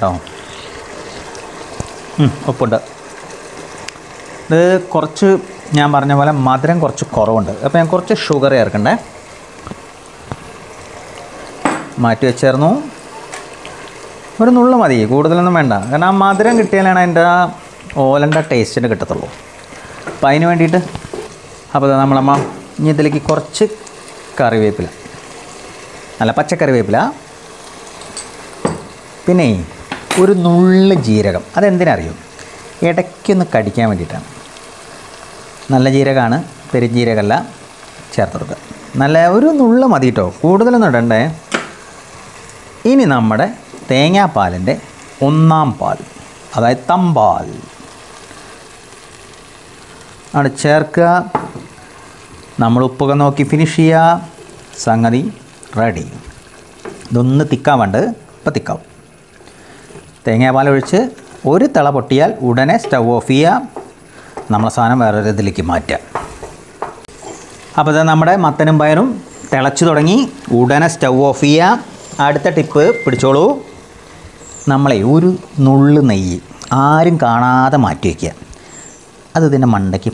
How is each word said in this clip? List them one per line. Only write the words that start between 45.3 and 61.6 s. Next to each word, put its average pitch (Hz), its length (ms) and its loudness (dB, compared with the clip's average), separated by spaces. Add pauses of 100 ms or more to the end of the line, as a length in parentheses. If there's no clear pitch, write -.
പാൽ, - 160 -4 (580)
അതായത് 120 360 0
തമ്പാൽ 139 560 2 (3000)
ആണ് 139 120 2 (140)
ചേർക്കുക. 156 440 2 (1500)
നമ്മൾ 117 240 2
ഉപ്പൊക്കെ 139 340 -2
നോക്കി 143 300 2
finish 156 300 0
ചെയ്യുക. 165 500 4 (540)
സംഗതി 113 360 2 (580)
ready. 113 240 -2 (1080)
ഇതൊന്ന് 127 420 2
തിക്കാൻ 135 280 2
വേണ്ട, 101 160 0 (420)
ഇപ്പം 151 180 -4
തിക്കാവും. - 260 -8 (1400)
തേങ്ങാപ്പാൽ 131 460 2
ഒഴിച്ച് 139 280 0 (500)
ഒരു 208 160 4 (100)